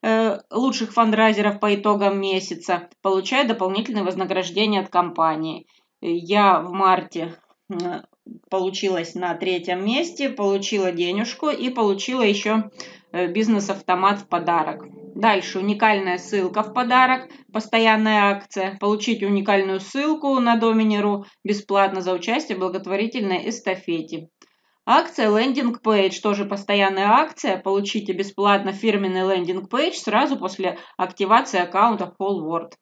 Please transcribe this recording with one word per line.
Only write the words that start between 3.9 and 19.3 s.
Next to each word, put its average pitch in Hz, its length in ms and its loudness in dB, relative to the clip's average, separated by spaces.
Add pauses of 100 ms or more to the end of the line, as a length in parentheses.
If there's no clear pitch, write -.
вознаграждения 185 760 0
от 196 80 -6
компании. 160 800 -2 (380)
Я 175 540 2
в 175 140 -8
марте, 170 640 0 (340)
э, 190 40 -6 (720)
получилась 190 680 -2
на - 200 -2
третьем 196 500 -2
месте, 277 440 -2
получила 196 600 0
денежку 185 560 -2
и 254 220 -2
получила 233 540 0
еще, 214 460 0 (440)
э, 175 140 -2
"Бизнес-автомат" 202 920 0
в - 80 -18
подарок. 170 560 -2 (320)
Дальше 196 440 0
уникальная 202 580 0
ссылка 190 440 -2
в 214 120 -4
подарок, 254 560 2 (240)
постоянная 220 680 2 (100)
акция. 196 480 -6
Получите 208 440 0
уникальную 196 540 2